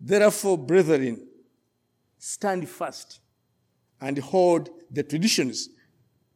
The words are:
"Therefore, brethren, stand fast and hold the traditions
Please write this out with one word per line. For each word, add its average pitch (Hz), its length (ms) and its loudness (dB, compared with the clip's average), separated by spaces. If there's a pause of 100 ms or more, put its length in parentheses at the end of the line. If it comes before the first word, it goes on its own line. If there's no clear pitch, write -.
"Therefore, 202 580 2
brethren, 143 680 2 (920)
stand 185 500 -6
fast - 520 -12 (800)
and 139 180 -6
hold 170 520 2 (200)
the 139 140 -4
traditions 156 680 -2 (640)